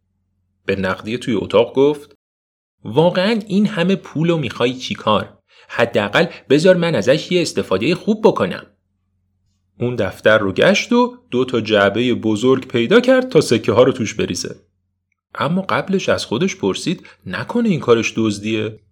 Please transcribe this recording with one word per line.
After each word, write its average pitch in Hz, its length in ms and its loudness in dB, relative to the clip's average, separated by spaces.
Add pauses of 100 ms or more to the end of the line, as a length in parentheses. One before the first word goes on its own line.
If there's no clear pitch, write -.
(680)
به 95 100 -2
نقدی 95 420 -4
توی 123 160 -4
اتاق 98 400 0
گفت: 143 400 0 (720)
«واقعاً 180 600 0
این 202 200 0
همه 175 300 -2
پولو 165 400 -2
می‌خوای 127 380 -2
چی - 200 -10
کار؟ - 440 -2 (300)
حداقل 117 580 0 (240)
بذار 170 260 6
من 170 180 0
ازش 131 380 0
یه 175 100 2
استفاده 107 520 -2
خوب 214 320 0
بکنم.» 92 400 0 (1120)
اون 123 160 -4
دفتر 107 420 2
رو 98 140 -2
گشت 175 400 2
و 240 240 2 (140)
دو 127 140 0
تا 123 160 -2
جعبه 104 540 2
بزرگ 107 540 0
پیدا 120 320 2
کرد 254 280 2
تا 160 120 4
سکه 117 320 0
ها 113 100 6
رو 131 100 4
توش 107 220 -6
بریزه. - 420 -6 (800)
اما 165 280 -2
قبلش 180 460 -4
از 92 160 0
خودش 160 320 -4
پرسید - 500 -4 (200)
نکنه 117 420 -4
این 160 120 0
کارش 113 360 2
دزدیه؟ 107 640 -4 (140)